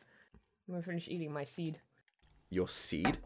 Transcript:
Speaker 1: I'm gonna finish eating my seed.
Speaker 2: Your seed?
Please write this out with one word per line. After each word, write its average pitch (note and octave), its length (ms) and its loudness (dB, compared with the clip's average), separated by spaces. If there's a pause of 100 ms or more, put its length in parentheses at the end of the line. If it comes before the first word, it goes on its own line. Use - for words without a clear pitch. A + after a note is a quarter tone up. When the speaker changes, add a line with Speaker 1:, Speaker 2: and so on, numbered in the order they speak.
(680)
Speaker 1:
I'm F3+ 80 -6
gonna F3 80 -4
finish E3+ 240 -4
eating D#3+ 260 -4
my D3 100 -2
seed. D#3 360 -4 (720)
Speaker 2:
Your F2+ 180 4
seed? - 560 2